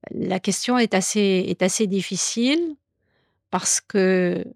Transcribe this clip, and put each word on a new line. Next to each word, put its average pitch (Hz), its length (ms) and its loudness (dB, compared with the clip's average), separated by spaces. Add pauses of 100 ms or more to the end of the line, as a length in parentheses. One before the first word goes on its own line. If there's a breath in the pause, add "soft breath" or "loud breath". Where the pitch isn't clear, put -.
(120)
La 185 280 -4
question 247 380 -2
est 233 160 2
assez, 190 540 2
est 185 140 -2
assez 190 260 0
difficile 240 880 -2 (720)
parce - 320 -2
que 185 640 2 (100)